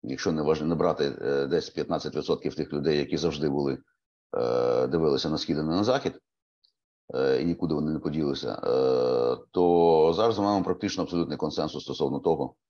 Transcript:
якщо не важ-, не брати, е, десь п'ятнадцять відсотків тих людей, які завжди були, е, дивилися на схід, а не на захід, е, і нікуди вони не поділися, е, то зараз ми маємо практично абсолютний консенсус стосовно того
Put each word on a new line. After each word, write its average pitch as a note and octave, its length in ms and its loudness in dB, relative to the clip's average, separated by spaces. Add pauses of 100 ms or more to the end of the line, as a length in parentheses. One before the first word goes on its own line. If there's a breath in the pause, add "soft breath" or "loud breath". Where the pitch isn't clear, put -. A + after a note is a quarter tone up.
якщо C2+ 280 -4
не D#2 100 -2
важ-, D2+ 200 2
не E2 140 0
брати, D#2 460 0
е, C#2 260 0
десь D#2+ 220 0
п'ятнадцять D#2 460 -4
відсотків D2+ 400 -4
тих D2 180 -6
людей, D2 240 0
які D2 200 -2
завжди D2 320 -2
були, C#2 280 -2 (600)
е, A#1+ 500 0
дивилися D2+ 420 2
на D2+ 80 -2
схід, D2 200 -4
а D2+ 60 -2
не D#2+ 120 -2
на G2+ 80 2
захід, B2+ 360 -2 (960)
е, C2 260 2
і D#2+ 40 -2
нікуди E2 300 -2
вони D2+ 160 -2
не D2+ 80 -4
поділися, C#2+ 540 -4
е, B1+ 960 0
то E2+ 640 6
зараз A2 240 2
ми G2+ 60 2
маємо G2+ 200 2
практично F2+ 380 -2
абсолютний E2 340 -2
консенсус D#2 460 -4
стосовно C#2 360 -4
того D2 360 0 (140)